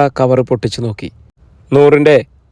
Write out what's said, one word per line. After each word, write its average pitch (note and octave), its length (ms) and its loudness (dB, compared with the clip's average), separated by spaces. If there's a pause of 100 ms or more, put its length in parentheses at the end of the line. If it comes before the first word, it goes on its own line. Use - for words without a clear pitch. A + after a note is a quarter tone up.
കവർ B2+ 320 -2
പൊട്ടിച്ചു A#2+ 400 -6
നോക്കി. A2+ 280 -10 (640)
നൂറിൻ്റെ D3 440 4 (360)